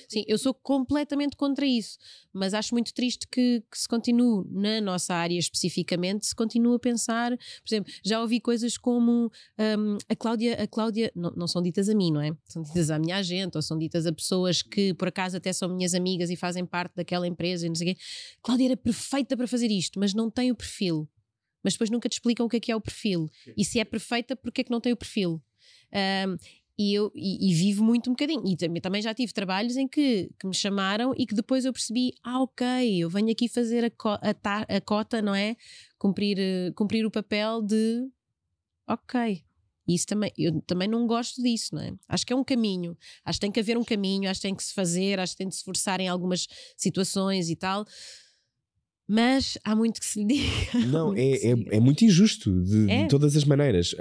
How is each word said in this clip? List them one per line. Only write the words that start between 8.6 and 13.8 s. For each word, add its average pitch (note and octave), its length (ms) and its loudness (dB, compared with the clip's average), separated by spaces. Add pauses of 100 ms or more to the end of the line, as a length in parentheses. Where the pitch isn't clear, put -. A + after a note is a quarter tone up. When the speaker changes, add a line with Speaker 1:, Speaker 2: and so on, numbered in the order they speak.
Speaker 1:
como, A#3+ 520 2 (280)
ahm, G#3+ 400 0 (100)
a A3+ 80 0
Cláudia, A#3 380 0 (100)
a G3+ 40 -4
Cláudia, A3 460 -2
não, E3+ 220 -4
não E3+ 120 -4
são F3 140 -2
ditas F#3+ 280 0
a A3 40 4
mim, F#3 200 4
não D3 80 0
é? D3+ 100 -2 (160)
São E3 160 -10
ditas D3+ 260 0
à D#3 80 0
minha E3 200 0
agente, F#3 400 -4
ou D#3 40 -2
são D#3+ 160 -4
ditas D#3+ 300 -2